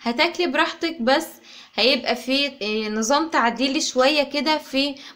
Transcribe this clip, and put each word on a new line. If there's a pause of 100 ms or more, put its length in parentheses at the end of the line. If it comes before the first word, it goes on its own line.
هتاكلي
براحتك.
بس (480)
هيبقى
في، (160)
آه،
نظام
تعديلي
شوية
كده
في (220)